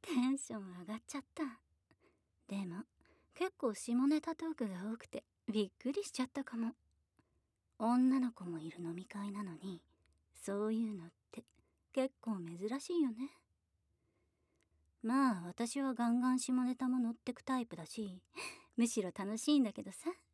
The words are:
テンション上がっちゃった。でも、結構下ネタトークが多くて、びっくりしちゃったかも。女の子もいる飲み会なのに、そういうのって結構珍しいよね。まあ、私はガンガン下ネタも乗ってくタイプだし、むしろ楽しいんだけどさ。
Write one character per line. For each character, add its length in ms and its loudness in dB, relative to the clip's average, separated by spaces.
テ 160 -4
ン 200 4
シ 160 -8
ョ 40 -6
ン 220 -10
上 60 -12
が 100 -6
っ 100 -10
ち 100 -8
ゃ 40 -4
っ 20 -16
た。 100 -2
で 180 -4
も、 180 -6
結 220 0
構 180 0
下 320 2
ネ 140 4
タ 140 -4
ト 120 -4
ー 80 -2
ク 140 -2
が 240 -4
多 40 -6
く 100 -16
て、 180 -8
び 140 2
っ 120 -12
く 140 -2
り 120 0
し 60 -8
ち 120 -2
ゃ 20 4
っ 40 -6
た 160 -4
か 120 -8
も。 160 0
女 420 6
の 120 2
子 120 -14
も 140 -4
い 120 -6
る 120 -10
飲 120 -2
み 100 -6
会 280 -6
な 100 -6
の 140 -6
に、 260 -8
そ 260 -2
う 40 2
い 180 2
う 40 -6
の 120 -8
っ 40 -14
て 120 -14
結 280 0
構 180 -2
珍 420 -4
し 140 -6
い 80 4
よ 80 4
ね。 200 -6
ま 380 4
あ、 60 -8
私 340 -4
は 120 0
ガ 160 2
ン 120 4
ガ 100 4
ン 80 4
下 260 2
ネ 120 2
タ 120 -2
も 100 2
乗 120 2
っ 40 -4
て 200 -6
く 80 -16
タ 160 0
イ 80 -2
プ 100 -12
だ 80 -10
し、 380 -8
む 100 8
し 160 2
ろ 120 0
楽 220 -2
し 120 -2
い 100 8
ん 40 8
だ 100 2
け 100 -8
ど 100 -10
さ。 180 -6